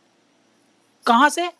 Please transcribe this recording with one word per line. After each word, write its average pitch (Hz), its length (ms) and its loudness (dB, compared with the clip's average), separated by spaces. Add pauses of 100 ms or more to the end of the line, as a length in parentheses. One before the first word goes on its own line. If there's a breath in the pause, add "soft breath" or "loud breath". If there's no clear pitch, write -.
(1040)
कहाँ 247 240 2
से? 349 200 -6 (100)